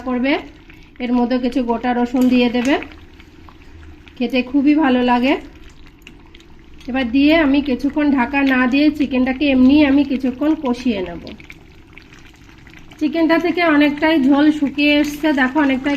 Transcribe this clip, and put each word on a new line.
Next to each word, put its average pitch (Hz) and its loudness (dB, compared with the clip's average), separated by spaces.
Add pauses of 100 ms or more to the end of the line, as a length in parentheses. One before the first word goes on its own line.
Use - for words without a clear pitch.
করবে 254 -2 (720)
এর 240 -4
মধ্যে 240 0
কিছু 254 -2 (100)
গোটা 233 -4
রসুন 247 -2 (100)
দিয়ে 247 2
দেবে, 254 0 (1400)
খেতে 247 -4 (120)
খুবই 285 2
ভালো 254 2 (100)
লাগে। 247 2 (1600)
এবার 262 -2
দিয়ে 285 4 (120)
আমি 277 2 (100)
কিছুক্ষণ 277 -2 (100)
ঢাকা 277 -2 (120)
না 254 0 (120)
দিয়ে 285 2 (120)
চিকেনটাকে 262 -2 (100)
এমনি 262 6 (140)
আমি 277 4 (100)
কিছুক্ষণ 262 -2 (140)
কষিয়ে 240 -4
নেব। 170 -12 (1800)
চিকেনটা 320 0 (100)
থেকে 349 -2 (120)
অনেকটাই 294 2 (100)
ঝোল 285 4 (120)
শুকিয়ে 285 0 (100)
এসছে, 294 -4 (120)
দেখো 262 -2 (100)
অনেকটাই 269 -2